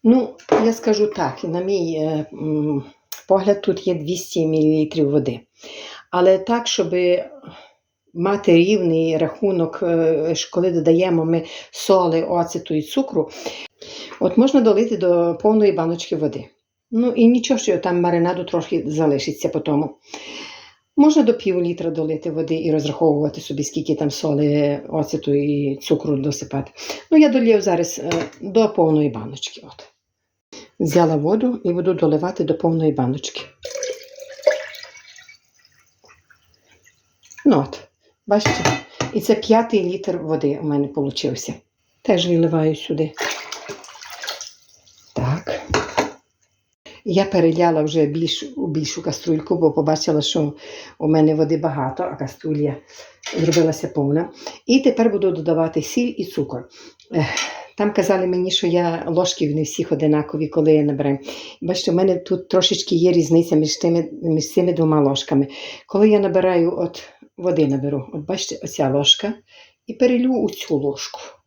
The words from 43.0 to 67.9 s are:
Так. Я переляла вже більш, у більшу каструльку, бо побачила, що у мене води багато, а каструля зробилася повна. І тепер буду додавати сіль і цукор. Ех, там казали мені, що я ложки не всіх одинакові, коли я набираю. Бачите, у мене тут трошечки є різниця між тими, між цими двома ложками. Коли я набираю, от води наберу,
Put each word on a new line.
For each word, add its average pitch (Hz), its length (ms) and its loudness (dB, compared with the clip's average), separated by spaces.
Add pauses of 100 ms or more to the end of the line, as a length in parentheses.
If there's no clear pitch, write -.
Так. 131 460 -4 (1400)
Я 196 200 2
переляла 165 580 2
вже 151 240 2
більш, 160 360 -2 (140)
у 226 100 -4
більшу 156 360 -4
каструльку, 165 560 -2
бо 160 140 4
побачила, 156 500 0
що 147 300 -2 (460)
у 156 100 -2
мене 156 260 4
води 156 220 0
багато, 147 460 -4
а - 140 -6
каструля 147 600 -4 (600)
зробилася 160 520 2
повна. 143 420 -2 (360)
І 262 140 4
тепер 226 300 2
буду 190 200 0
додавати 160 520 0
сіль 240 340 -2
і 185 80 -6
цукор. - 440 -8 (460)
Ех, 147 120 2 (500)
там 208 160 0
казали 190 340 2
мені, 180 240 0
що - 160 -2
я 170 400 0
ложки 165 480 0
не 156 80 0
всіх - 300 -4
одинакові, 151 560 0
коли 160 240 4
я 151 100 6
набираю. 143 360 0 (420)
Бачите, 175 300 -2
у 170 40 2
мене 185 220 2
тут 180 320 -6
трошечки - 480 0
є 175 160 4
різниця 165 440 4
між 156 200 0
тими, 170 320 0 (140)
між 156 300 -2
цими 180 200 2
двома 156 280 2
ложками. 139 480 2 (380)
Коли 208 220 4
я 208 100 6
набираю, 180 600 2
от 175 240 -6 (340)
води 175 300 0
наберу, 135 460 -2